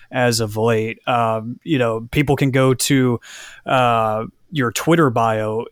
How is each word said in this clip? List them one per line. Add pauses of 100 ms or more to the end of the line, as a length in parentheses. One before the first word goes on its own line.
(100)
as
of
late.
Um,
you
know,
people
can
go
to, (460)
uh, (280)
your
Twitter
bio